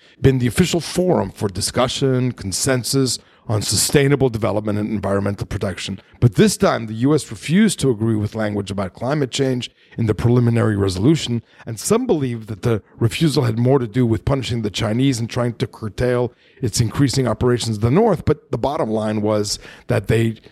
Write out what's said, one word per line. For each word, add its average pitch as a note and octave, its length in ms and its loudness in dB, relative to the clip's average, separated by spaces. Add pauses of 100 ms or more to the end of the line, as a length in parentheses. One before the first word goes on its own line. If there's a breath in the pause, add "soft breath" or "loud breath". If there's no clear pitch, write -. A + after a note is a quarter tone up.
(200 soft breath)
been C3 180 4
the B2 80 0
official E3+ 340 0
forum C#3 500 0
for - 180 -4
discussion, B2+ 840 0
consensus B2+ 840 -2 (280 soft breath)
on G#2+ 140 0
sustainable C#3 720 2
development G#2+ 480 -2
and G#2+ 100 -2
environmental G2+ 580 -2
protection. G2 540 -6 (180 soft breath)
But - 180 4
this G#3 200 4
time, B2+ 300 0
the A2 80 -8
U C3 200 2
S - 160 -2
refused F3 500 2
to C3+ 100 2
agree A2 260 0
with G#2 180 -2
language G#2 360 -4
about G2 240 -6
climate C3+ 360 -2
change C3 400 -2 (280 soft breath)
in A#2 80 0
the G#2+ 80 2
preliminary A#2 640 2
resolution, G#2+ 640 0 (240 loud breath)
and A#2 120 -10
some A#3+ 280 0
believe B2+ 400 -2
that G#2 160 -10
the A2+ 200 0 (160)
refusal C#3 440 2
had A2+ 160 -2
more B2+ 200 4
to A#2+ 80 -4
do A#2+ 200 0
with A2 180 0
punishing A#2+ 380 -2
the G#2 80 -2
Chinese A#2+ 500 0
and A2+ 80 -4
trying A#2+ 260 -2
to A#2+ 120 -4
curtail B2 680 -2 (300 soft breath)
its A#2+ 180 0
increasing B2+ 480 0
operations A2+ 480 0
in G2+ 60 -10
the A#2 80 2
north. G3 340 2
But - 260 -2
the B2+ 80 -4
bottom C3+ 320 -2
line G#2+ 300 -2
was G#2+ 380 -2 (300 loud breath)
that A2+ 180 -2
they A2+ 340 0 (120 loud breath)